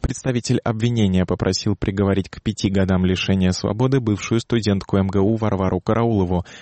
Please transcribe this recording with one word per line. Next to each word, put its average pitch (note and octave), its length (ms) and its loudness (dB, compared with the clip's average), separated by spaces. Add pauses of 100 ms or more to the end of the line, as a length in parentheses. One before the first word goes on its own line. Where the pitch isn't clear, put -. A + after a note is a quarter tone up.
Представитель B2+ 580 -2
обвинения A2 680 0
попросил F#2+ 480 -2
приговорить G2 560 0
к - 100 -16
пяти G#2+ 300 -2
годам F#2+ 340 2
лишения F#2 460 2
свободы A2+ 480 0
бывшую A2+ 420 0
студентку G2+ 560 0
М F#2+ 120 2
Г F#2+ 100 0
У G2 160 4
Варвару F#2+ 460 0
Караулову, G#2+ 680 0 (160)